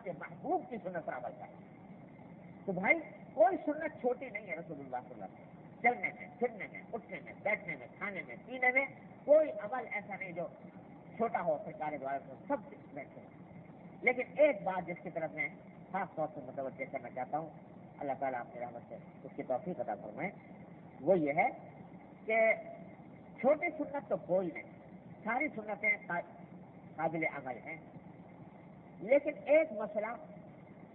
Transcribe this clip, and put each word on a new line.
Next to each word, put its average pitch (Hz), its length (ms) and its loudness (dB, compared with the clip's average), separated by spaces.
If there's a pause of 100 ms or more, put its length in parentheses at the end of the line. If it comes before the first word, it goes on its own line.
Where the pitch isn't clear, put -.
کے 196 160 -4
محبوب 277 500 0
کی 247 140 -4
سنت 175 220 -4
پر 156 80 -2
عمل 123 260 -4
کرے۔ - 140 -12 (1120)
تو 196 60 0
بھائی 214 280 6 (340)
کوئی 339 320 10
سنت 302 340 0
چھوٹی 247 300 0
نہیں 208 180 -8
ہے 170 80 -4
رسول 160 240 -6
اللہ 131 180 -4 (100)
صلی 123 60 -12
اللہ 104 120 -8
علیہ - 100 -12
وسلم، - 460 -16
چلنے 220 280 6 (100)
میں، - 80 -10 (120)
پھرنے 220 320 0
میں، - 100 -12 (120)
اٹھنے 196 320 -8
میں، - 80 -10 (100)
بیٹھنے 190 320 0
میں، 123 120 -10 (100)
کھانے 190 300 -4
میں، - 80 -10 (100)
پینے 254 260 4
میں، 269 140 6 (400)
کوئی 294 260 10
عمل 233 400 -2
ایسا 202 280 -4
نہیں 185 120 -6
جو 165 160 -2 (680)
چھوٹا 220 260 4
ہو 165 240 6
سرکار 151 260 -2 (100)
دو 135 60 -2
عالم 139 220 0
سے، 131 180 -12
سب 285 100 4 (120)
سے - 60 -12 (180)
بہتر۔ 143 280 -10 (800)
لیکن 247 220 6 (140)
ایک 285 260 8
بات 185 240 0
جس 175 160 -4
کی 175 60 -6
طرف 160 220 -2
میں 147 180 -2 (420)
خاص 185 240 -2
طور 156 180 2
سے 147 120 -8
متوجہ 131 460 -4
کرنا 123 240 -4
چاہتا 127 220 0
ہوں، 160 120 -2 (500)
اللہ 139 200 0
تعالیٰ 135 200 0
اپنی 120 220 -8
رحمت 120 280 -6
سے 117 60 -10 (280)
اس 131 120 -12
کی 139 80 -4
توفیق 131 360 0
عطا 107 160 -2
فرمائے، 107 340 -4 (720)
وہ 175 180 6
یہ 143 140 4
ہے 185 140 6 (800)
کہ 220 280 8 (880)
چھوٹی 302 280 6 (100)
سنت 285 320 -2
تو 202 80 4
کوئی 175 360 4
نہیں، - 100 -8 (600)
ساری 262 320 2
سنتیں 214 340 0 (180)
قا-، - 380 -2 (500)
قابل 160 280 2
عمل 131 320 -2 (100)
ہیں، 160 120 -6 (1200)
لیکن 269 320 8 (140)
ایک 311 260 8
مسئلہ 214 360 -2 (880)